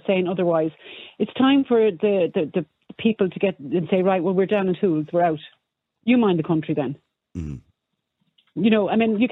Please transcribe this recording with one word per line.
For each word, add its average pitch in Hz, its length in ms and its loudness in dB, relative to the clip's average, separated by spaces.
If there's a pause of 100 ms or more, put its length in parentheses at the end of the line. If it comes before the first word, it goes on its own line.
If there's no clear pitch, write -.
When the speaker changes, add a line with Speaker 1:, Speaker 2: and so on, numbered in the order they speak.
Speaker 1:
saying 185 200 0
otherwise, 170 440 0 (460)
it's - 160 -4
time 269 320 4
for 220 260 2
the, 185 420 0
the, 151 200 -2
the 175 120 -2 (320)
people 214 320 0
to - 100 -12
get 196 200 -2
and 147 320 -4
say, 185 100 2
"Right, 190 220 0
well, 190 100 0
we're 185 120 2
down 196 240 0
in 180 100 0
tools, 156 340 0
we're 170 80 2
out. 165 180 0 (640)
You 247 120 4
mind 202 220 2
the 156 40 -2
country 156 300 -2
then." 143 220 -4 (420)
Speaker 2:
Mm-hmm. - 1300 -12
Speaker 1:
You 226 60 4
know, 214 200 2
I 196 60 0
mean, 220 240 2
you 247 120 2